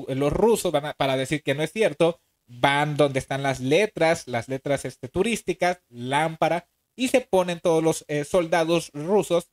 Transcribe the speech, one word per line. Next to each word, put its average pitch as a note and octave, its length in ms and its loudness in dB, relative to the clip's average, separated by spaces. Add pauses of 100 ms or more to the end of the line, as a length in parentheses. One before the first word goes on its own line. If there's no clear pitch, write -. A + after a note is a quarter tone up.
los C#3+ 240 0
rusos G3 380 2
van D3 160 -2
a, C#3+ 60 -8
para C3+ 240 0
decir C3+ 260 -4
que C3+ 120 -2
no D3+ 80 -4
es D#3+ 80 -4
cierto, E3+ 480 0 (280)
van C#3 500 0
donde C#3 220 2
están C#3 240 -6
las C3+ 160 -2
letras, D#3+ 680 0
las A#2+ 200 -4
letras, C3+ 380 -4
este, B2+ 220 -12
turísticas, F3+ 840 -2
lámpara, D#3 760 -2 (320)
y B3+ 80 -2
se B3 140 2
ponen F3+ 400 0
todos D#3+ 200 2
los, D#3+ 280 0
eh, D3 160 -2
soldados E3+ 680 0
rusos E3+ 600 0